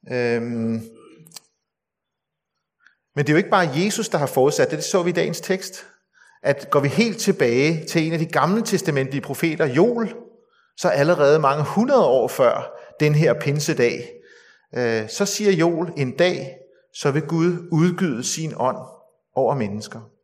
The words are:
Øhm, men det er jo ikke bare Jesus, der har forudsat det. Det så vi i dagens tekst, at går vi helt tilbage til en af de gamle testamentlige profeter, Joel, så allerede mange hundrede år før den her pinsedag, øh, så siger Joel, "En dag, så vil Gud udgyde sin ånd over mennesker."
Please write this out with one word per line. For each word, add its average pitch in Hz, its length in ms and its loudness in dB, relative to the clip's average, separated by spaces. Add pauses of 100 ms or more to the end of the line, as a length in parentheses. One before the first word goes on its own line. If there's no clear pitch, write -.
(120)
Øhm, 117 760 -2 (2250)
men 147 100 0
det - 20 -4
er 151 40 4
jo 156 40 6
ikke 202 140 2
bare 180 240 4
Jesus, 208 340 -2
der 175 100 -2
har 143 80 0
forudsat 135 440 2
det. 151 80 -6
Det 156 60 -8
så 185 180 0
vi 175 80 -2
i - 20 -4
dagens 170 280 -2
tekst, - 460 -8 (560)
at - 280 -2
går 143 100 2
vi 139 80 0
helt 214 300 0
tilbage 151 680 0
til 160 200 0
en 160 60 -2
af 165 60 -2
de 160 80 -2
gamle 165 360 0
testamentlige 139 580 -2
profeter, 160 460 -2
Joel, 208 480 2 (600)
så - 120 -2
allerede 147 500 4
mange 143 260 2
hundrede 240 420 2
år 123 220 4
før - 440 0 (280)
den 151 140 4
her 151 260 4
pinsedag, 131 720 -2 (600)
øh, 113 340 -2
så 202 180 -2
siger 202 260 0
Joel, 170 440 0
"En 135 200 -4
dag, 170 400 0 (380)
så - 160 0
vil 151 120 0
Gud 170 500 0
udgyde 165 520 0
sin 156 320 -6
ånd 127 220 -2 (560)
over 135 200 0
mennesker." 107 460 -6 (240)